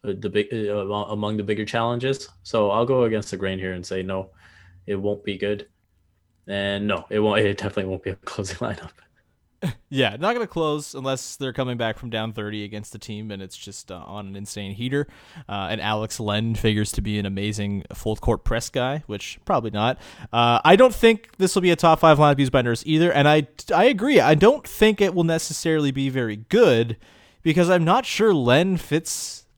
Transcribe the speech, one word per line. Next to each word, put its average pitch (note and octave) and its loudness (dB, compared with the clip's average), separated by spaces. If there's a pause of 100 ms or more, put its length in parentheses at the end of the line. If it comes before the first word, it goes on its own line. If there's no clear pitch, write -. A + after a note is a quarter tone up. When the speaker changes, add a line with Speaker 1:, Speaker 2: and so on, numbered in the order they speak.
Speaker 1:
uh, G2+ -6
the G#2 -6
big, G#2 0
uh, G#2 -4
amo-, G#2 -4
among G#2+ -4
the G#2+ -4
bigger G#2 -4
challenges. A#2+ -4 (160)
So G#2 0
I'll A#2 2
go C3 2
against A2 -2
the G2 -8
grain F#2+ -4
here F#2 -6
and F2+ -8
say, F#2+ -6
no, F#2+ -6 (560)
it G2+ -4
won't G2+ -4
be G2 -6
good. G2+ -6 (800)
And G2+ -4
no, F#2+ -4
it G#2+ -2
won't, G#2+ 2
it G2+ 2
definitely G2+ -4
won't F#2+ -6
be F#2+ -8
a F2+ -10
<laughs> - -20
closing F#2 -8
lineup. A2+ -8 (960)
Speaker 2:
Yeah, B2+ 0
not G#3 -2
gonna A#3 -4
close D3+ -4
unless C3+ -8
they're C3 -6
coming B2 -4
back A2+ -2
from A#2+ -12
down A2 -6
thirty G#2 -6
against G#2 -12
the G#2 -16
team G#2+ -12
and G2 -10
it's F#2+ -16
just, - -18
uh, F#2 -12
on G2 -14
an G2 -14
insane G2+ -10
heater. B2+ -4 (420)
Uh, G2+ -6
and G#2+ -4
Alex G#2+ -4
Len A2 -2
figures G#2+ 0
to - -4
be G#2 -4
an G2+ -4
amazing G2+ -4 (120)
full G#2+ -4
court - -2
press A#2 -2
guy, C#3 -4
which - -10
probably A#2 0
not. G#2+ -2 (320)
Uh, A#2+ 4
I F3 8
don't B3 6
think - 2
this F#3 0
will F#3+ 2
be F3+ 4
a E3 4
top D#3+ 4
five D#3 8
lineup D3 6
used C3+ 2
by C3+ 4
Nurse A#2 -2
either. D#3+ 2
And C#3+ 4
I, D3+ 4 (280)
I F3+ 6
agree. A#3+ 4
I C#3+ 6
don't A3+ 4
think G#3+ 2
it F#3+ 2
will F3 2
necessarily D#3+ 0
be C3+ -2
very A#2 -4
good A#2 4 (440)
because E3+ 2
I'm F3 4
not A3+ 2
sure G#3 2
Len D3+ 4
fits - -6 (120)